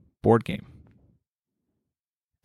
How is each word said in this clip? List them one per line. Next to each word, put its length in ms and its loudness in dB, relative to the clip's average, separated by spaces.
board 240 4
game. 220 -10